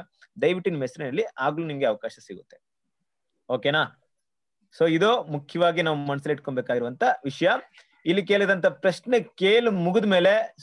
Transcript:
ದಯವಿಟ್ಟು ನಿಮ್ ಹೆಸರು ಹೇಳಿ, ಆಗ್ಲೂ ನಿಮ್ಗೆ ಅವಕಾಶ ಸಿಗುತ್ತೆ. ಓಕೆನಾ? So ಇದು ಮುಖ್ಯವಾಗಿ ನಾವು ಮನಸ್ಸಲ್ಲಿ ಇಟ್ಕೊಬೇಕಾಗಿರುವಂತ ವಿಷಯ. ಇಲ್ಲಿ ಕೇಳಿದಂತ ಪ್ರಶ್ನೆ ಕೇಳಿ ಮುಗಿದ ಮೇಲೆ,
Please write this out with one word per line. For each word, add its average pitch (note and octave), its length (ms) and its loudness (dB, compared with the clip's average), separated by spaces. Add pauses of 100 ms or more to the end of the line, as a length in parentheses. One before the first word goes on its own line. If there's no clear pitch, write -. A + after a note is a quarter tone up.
(420)
ದಯವಿಟ್ಟು F3+ 280 0
ನಿಮ್ D3 120 -4
ಹೆಸರು C#3 220 -8
ಹೇಳಿ, D3 200 -4 (140)
ಆಗ್ಲೂ D3+ 280 -4
ನಿಮ್ಗೆ C#3 200 -4
ಅವಕಾಶ A2 340 -4
ಸಿಗುತ್ತೆ. - 420 -20 (880)
ಓಕೆನಾ? C#3+ 540 -2 (720)
So E3 140 2
ಇದು G3+ 300 2
ಮುಖ್ಯವಾಗಿ E3 600 -2
ನಾವು D#3+ 140 -2
ಮನಸ್ಸಲ್ಲಿ C#3+ 360 -4
ಇಟ್ಕೊಬೇಕಾಗಿರುವಂತ B2+ 720 -4 (220)
ವಿಷಯ. - 240 -2 (580)
ಇಲ್ಲಿ F#3+ 160 2
ಕೇಳಿದಂತ F#3+ 440 2
ಪ್ರಶ್ನೆ G3 540 0
ಕೇಳಿ A3 500 2
ಮುಗಿದ F#3 340 0
ಮೇಲೆ, G3+ 580 2